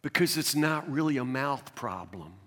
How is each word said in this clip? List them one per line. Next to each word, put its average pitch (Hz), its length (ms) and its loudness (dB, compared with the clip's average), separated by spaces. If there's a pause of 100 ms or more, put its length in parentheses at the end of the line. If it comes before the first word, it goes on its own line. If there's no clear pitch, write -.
Because 165 360 2
it's - 160 0
not 151 380 2
really 151 240 2
a 127 100 2
mouth 135 500 -2
problem. 90 580 -8 (140)